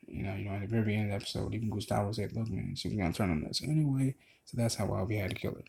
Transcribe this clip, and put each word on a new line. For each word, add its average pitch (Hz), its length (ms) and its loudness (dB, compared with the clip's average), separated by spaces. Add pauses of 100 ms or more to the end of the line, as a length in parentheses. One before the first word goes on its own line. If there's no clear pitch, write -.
You - 160 -6
know, 98 120 -2
you 101 100 -4
know, 101 100 -4
at 101 60 -2
the 98 60 -4
very 107 280 2
end 107 100 2
of 101 60 0
the 101 40 0
episode, 104 380 -2
even 110 160 -2
Gustavo 104 420 0
said, 107 220 -2
Look, 113 160 -2
man, 92 260 -2
she - 140 -4
was 107 80 -2
gonna 87 160 2
turn 98 180 2
on 76 140 2
us - 180 -4
anyway. 135 520 2 (300)
So - 120 -10
that's 117 180 2
how, 104 120 -2
why 101 160 2
we 107 140 0
had 98 140 0
to - 40 -2
kill - 200 -2
her. - 140 -14